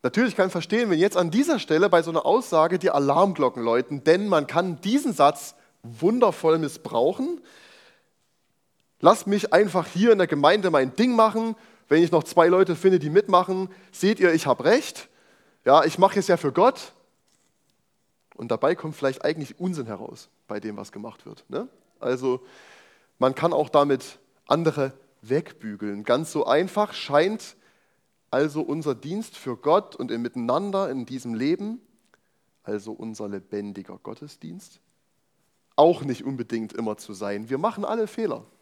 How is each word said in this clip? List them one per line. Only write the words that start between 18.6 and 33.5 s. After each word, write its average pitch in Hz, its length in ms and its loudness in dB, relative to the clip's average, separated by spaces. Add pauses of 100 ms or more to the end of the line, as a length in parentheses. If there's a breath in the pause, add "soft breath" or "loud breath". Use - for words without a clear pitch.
kommt 156 200 -12
vielleicht 135 300 -4
eigentlich 156 340 -6
Unsinn 165 280 -6
heraus - 420 -16 (180)
bei 104 120 -10
dem, 104 180 -10
was 104 140 -16
gemacht 107 340 -18
wird, - 240 -20
ne? 220 180 -8 (320)
Also 127 460 -4 (720 soft breath)
man 131 160 2
kann 170 200 -2
auch 151 160 -2
damit 143 500 0 (260)
andere 151 480 0 (300)
wegbügeln. 104 800 -6
Ganz 135 280 0
so 147 140 -2
einfach 185 480 0
scheint 175 600 -2 (800)
also 151 260 -2
unser 147 340 -4
Dienst 180 420 -12
für 123 180 -10
Gott 175 400 0
und 120 160 -8
im 117 100 -4
Miteinander 127 680 -4
in 127 160 -8
diesem 123 300 -10
Leben, 185 440 -6 (840)
also 104 280 -10
unser 107 380 -12
lebendiger 98 760 -12